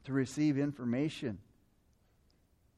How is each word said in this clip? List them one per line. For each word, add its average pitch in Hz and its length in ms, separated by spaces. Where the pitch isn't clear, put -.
to 131 80
receive 139 440
information, 139 800